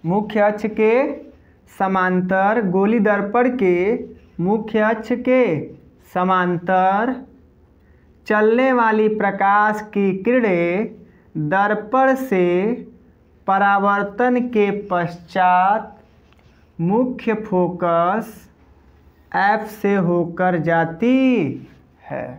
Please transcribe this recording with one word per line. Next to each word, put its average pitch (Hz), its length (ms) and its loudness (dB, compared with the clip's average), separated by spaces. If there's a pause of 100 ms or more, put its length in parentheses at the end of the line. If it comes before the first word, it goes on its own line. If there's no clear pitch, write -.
मुख्य 208 380 -2
अक्ष 208 280 0
के 214 220 2 (800)
समांतर, 190 920 0
गोली 196 340 2
दर्पण 208 540 0
के 185 400 0 (480)
मुख्य 214 380 -2
अक्ष 220 280 -2 (120)
के 254 240 2 (680)
समांतर 185 1000 0 (1120)
चलने 220 460 2
वाली 220 380 2
प्रकाश 208 800 0
की 196 300 0
किरणें 185 1300 -2
दर्पण 208 680 0
से 190 580 0 (720)
परावर्तन 202 1000 2
के 202 220 2 (200)
पश्चात 185 1040 0 (800)
मुख्य 226 640 -2
फोकस 180 1080 -2 (840)
F 208 400 0
से 202 240 -2
होकर 175 640 0
जाती 165 560 0 (840)
है। 131 220 -10 (140)